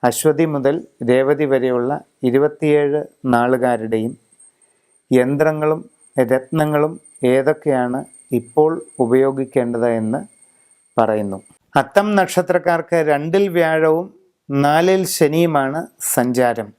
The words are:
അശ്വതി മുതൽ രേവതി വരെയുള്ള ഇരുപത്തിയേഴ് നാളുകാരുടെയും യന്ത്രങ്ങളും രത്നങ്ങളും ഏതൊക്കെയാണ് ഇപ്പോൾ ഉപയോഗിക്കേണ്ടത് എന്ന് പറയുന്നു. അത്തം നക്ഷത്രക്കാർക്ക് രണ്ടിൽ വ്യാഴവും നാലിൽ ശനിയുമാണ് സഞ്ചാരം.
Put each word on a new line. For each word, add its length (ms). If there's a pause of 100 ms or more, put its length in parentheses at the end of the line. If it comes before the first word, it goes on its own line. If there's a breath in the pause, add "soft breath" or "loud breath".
അശ്വതി 460
മുതൽ 200 (360)
രേവതി 420
വരെയുള്ള 380 (380)
ഇരുപത്തിയേഴ് 720 (340)
നാളുകാരുടെയും 760 (1040 soft breath)
യന്ത്രങ്ങളും 600 (520)
രത്നങ്ങളും 600 (420)
ഏതൊക്കെയാണ് 680 (400)
ഇപ്പോൾ 300 (340)
ഉപയോഗിക്കേണ്ടത് 840 (120)
എന്ന് 200 (760 soft breath)
പറയുന്നു. 420 (440)
അത്തം 260 (120)
നക്ഷത്രക്കാർക്ക് 800 (120)
രണ്ടിൽ 340 (120)
വ്യാഴവും 500 (560)
നാലിൽ 400 (140)
ശനിയുമാണ് 640 (320)
സഞ്ചാരം. 540 (100)